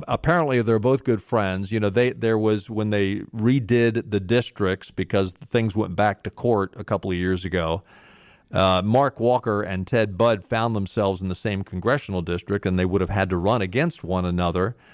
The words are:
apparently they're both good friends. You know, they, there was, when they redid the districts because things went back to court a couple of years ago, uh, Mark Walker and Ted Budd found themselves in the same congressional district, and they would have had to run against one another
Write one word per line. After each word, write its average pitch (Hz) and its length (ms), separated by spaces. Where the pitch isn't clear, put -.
apparently 147 540
they're 113 180
both 127 260
good 113 180
friends. 98 500
You 110 80
know, 104 80
they, 120 240
there 113 260
was, 107 300
when 107 220
they 101 300
redid 117 760
the 104 100
districts 95 680
because 95 420
things 113 420
went 95 220
back 104 280
to 104 60
court 107 460
a 104 80
couple 95 260
of 90 60
years 92 300
ago, 85 360
uh, 92 320
Mark 127 340
Walker 117 440
and 92 240
Ted 107 320
Budd 113 260
found 113 320
themselves 98 460
in 95 60
the 90 60
same 98 300
congressional 95 560
district, 90 460
and 92 120
they 90 60
would 92 160
have 87 100
had 95 200
to 92 80
run 104 240
against 127 420
one 90 220
another 87 500